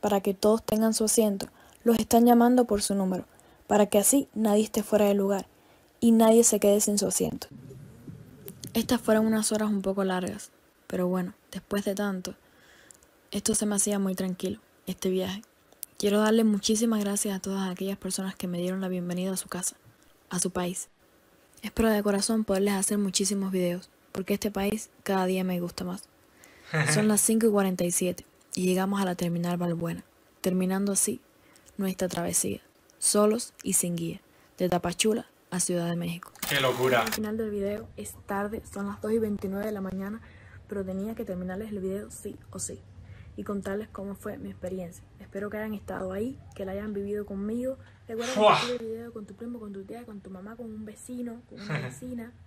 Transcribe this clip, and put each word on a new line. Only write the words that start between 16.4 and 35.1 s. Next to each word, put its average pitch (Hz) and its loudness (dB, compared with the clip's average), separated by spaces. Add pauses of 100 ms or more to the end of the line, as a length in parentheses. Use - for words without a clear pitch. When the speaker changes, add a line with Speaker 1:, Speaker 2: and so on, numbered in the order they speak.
Speaker 1:
muchísimas 220 2
gracias 202 -2
a 190 -6
todas 196 -2
aquellas 190 -4
personas 190 -6
que - -6
me 175 -4
dieron 185 -2
la 185 -4
bienvenida 180 -2
a 185 -4
su - -10
casa, - -6 (540)
a 180 -4
su 180 0
país. 180 -4 (720)
Espero 220 2
de 208 2
corazón 208 2
poderles 202 2
hacer 202 0
muchísimos 196 0
videos, 180 0 (220)
porque 196 -2
este 208 -4
país 208 -2 (120)
cada 190 2
día 185 0
me 180 0
gusta 180 -6
más. 180 -8 (680)
Speaker 2:
<laughs> 151 2
Speaker 1:
Son 214 4
las 208 4
cinco 226 4
y - 8
cuarenta 190 2
y 175 0
siete 180 -2 (280)
y 185 -2
llegamos 190 2
a 196 2
la 180 -2
terminal 175 -2
Balbuena, 170 -4 (380)
terminando 190 0
así 196 -2 (560)
nuestra 190 -2
travesía, 180 -2 (400)
solos 214 2 (100)
y 190 -2
sin 175 0
guía, 165 -6 (380)
de 180 2
Tapachula 180 0 (240)